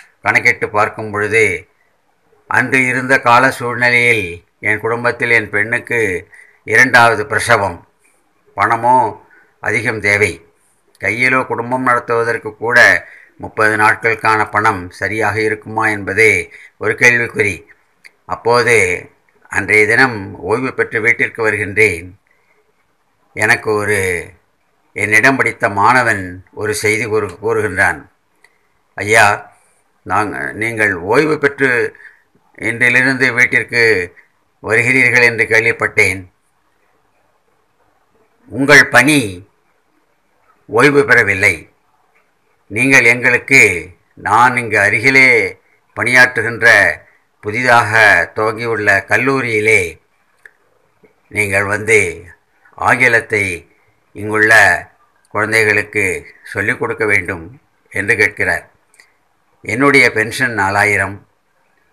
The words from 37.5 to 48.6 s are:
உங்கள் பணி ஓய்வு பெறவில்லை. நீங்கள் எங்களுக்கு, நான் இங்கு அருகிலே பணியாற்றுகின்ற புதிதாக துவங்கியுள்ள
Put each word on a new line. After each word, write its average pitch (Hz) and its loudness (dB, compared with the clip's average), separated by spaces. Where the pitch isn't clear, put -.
உங்கள் 135 2
பணி 123 0
ஓய்வு 139 4
பெறவில்லை. 101 0
நீங்கள் 127 2
எங்களுக்கு, 120 2
நான் 120 2
இங்கு 110 -2
அருகிலே 113 2
பணியாற்றுகின்ற 113 2
புதிதாக 117 0
துவங்கியுள்ள 107 -2